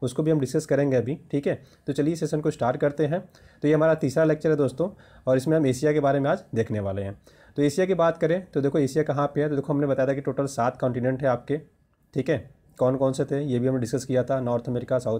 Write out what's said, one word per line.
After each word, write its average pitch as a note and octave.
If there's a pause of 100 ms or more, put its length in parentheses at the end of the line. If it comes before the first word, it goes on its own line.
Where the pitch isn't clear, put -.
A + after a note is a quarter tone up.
उसको C3+
भी D#3
हम D#3
डिस्कस D3
करेंगे C#3
अभी, A#2+ (120)
ठीक C#3+
है। E3 (260)
तो D3
चलिए, D#3
सेशन D#3
को D#3
स्टार्ट C3
करते C#3+
हैं। E3+ (380)
तो D3
ये D3+
हमारा D#3
तीसरा D#3
लेक्चर D#3
है D#3
दोस्तों, D3 (380)
और C3
इसमें D#3
हम D3+
एशिया C3
के D3+
बारे C#3
में C#3
आज F#3+ (120)
देखने G#2+
वाले G2
हैं। G2 (380)
तो C#3+
एशिया D3
की F#3+
बात E3
करें E3+
तो D3
देखो, C#3+
एशिया C#3+
कहाँ C#3+
पे D3
है, D3+
तो D3
देखो, C#3
हमने C#3+
बताया C3+
था C#3
कि C3+
टोटल C#3
सात B2+
कॉन्टिनेंट B2+
है C#3+
आपके, C3 (520)
ठीक C3
है। C3 (260)
कौन C3
कौन C3+
से C#3
थे, C#3
ये B2+
भी B2
हमने C3
डिस्कस B2
किया B2+
था। C3+
नॉर्थ A#2+
अमेरिका, B2
साउथ A2+